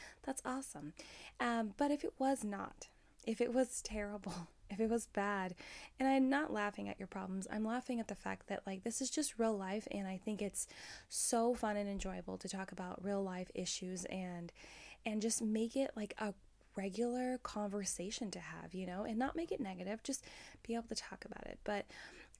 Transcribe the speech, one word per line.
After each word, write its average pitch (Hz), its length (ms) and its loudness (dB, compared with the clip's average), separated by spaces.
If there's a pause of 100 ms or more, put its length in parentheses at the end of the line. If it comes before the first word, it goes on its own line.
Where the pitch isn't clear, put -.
(240)
that's - 220 -2
awesome. 254 480 -4 (460)
Um, 233 380 2
but 285 140 6
if 294 120 2
it - 160 -2
was 269 240 4
not, 196 440 -4 (380)
if 226 140 2
it 240 140 4
was 247 300 4
terrible, 202 680 -4
<laughs> - 160 -20
if 202 120 -2
it 226 80 6
was 233 180 4
bad, 196 480 2 (420)
and 262 120 6
I'm 269 200 8
not 285 220 4
laughing 208 380 0
at - 100 -6
your 190 80 -6
problems, 190 420 -4
I'm 214 140 0
laughing 233 380 0
at - 80 -4
the 202 60 -4
fact 190 320 -4
that, - 200 -2
like, 190 160 -4
this 226 180 0
is 262 80 0
just - 300 0
real 226 160 6
life, 196 360 -2
and 196 160 0
I 190 100 -2
think 214 240 -2
it's - 260 -2 (400)
so 233 460 4
fun 214 240 2
and 208 100 2
enjoyable 190 520 -2
to 185 100 -6
talk 190 220 -4
about 185 320 -6
real 196 200 2
life 185 300 -2
issues 185 520 -2
and, 180 460 -4 (540)
and 214 160 2
just 226 200 4
make 220 360 4
it, 269 180 4
like, 214 220 -4
a 208 160 0 (420)
regular 240 680 2
conversation 202 880 0
to 175 80 -6
have, 165 340 -8
you 185 120 -2
know, 180 180 -2
and 226 140 0
not 262 180 2
make 330 160 -2
it 370 80 0
negative, 190 440 -2
just - 220 -2 (400)
be 226 80 -2
able 233 140 -2
to - 80 -4
talk - 300 -6
about - 200 -10
it. - 180 -8
But 208 220 0 (540)